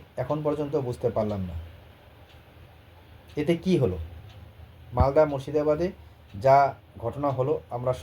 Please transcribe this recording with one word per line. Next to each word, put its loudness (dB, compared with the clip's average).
এখন -4
পর্যন্ত -4
বুঝতে -2
পারলাম -2
না। -8
এতে 2
কি 2
হলো? 0
মালদা, 6
মুর্শিদাবাদে 0
যা 8
ঘটনা -2
হলো 0
আমরা -2